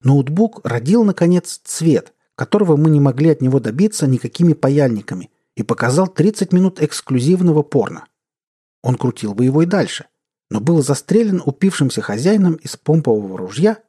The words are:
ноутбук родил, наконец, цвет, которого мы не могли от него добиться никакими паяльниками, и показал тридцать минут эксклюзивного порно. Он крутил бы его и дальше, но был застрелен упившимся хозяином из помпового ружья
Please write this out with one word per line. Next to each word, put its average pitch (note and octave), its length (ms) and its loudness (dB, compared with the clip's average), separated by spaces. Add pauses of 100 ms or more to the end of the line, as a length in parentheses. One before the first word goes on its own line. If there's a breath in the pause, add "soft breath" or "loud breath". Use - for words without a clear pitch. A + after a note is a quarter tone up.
ноутбук C#3+ 600 0
родил, C3 400 0
наконец, F3+ 600 0
цвет, - 500 0 (220)
которого E3+ 420 0
мы D#3 120 2
не D3 100 4
могли C#3 320 2
от D3 100 0
него C3 180 2
добиться C#3 480 -2
никакими C#3 460 0
паяльниками, B2 760 -2 (240)
и A#2 80 -8
показал C3+ 440 0
тридцать F#3+ 440 -2
минут F#3 300 0
эксклюзивного D3+ 840 0
порно. G#2+ 420 -4 (760)
Он B2+ 120 0
крутил A2 380 -6
бы A#2 120 0
его C#3+ 180 2
и - 20 2
дальше, F3+ 400 -4 (440)
но G#2+ 100 -6
был D3+ 220 0
застрелен F#3 640 0
упившимся C#3+ 560 -2
хозяином E3 540 0
из - 200 -16
помпового G#2+ 600 -2
ружья B2 520 -2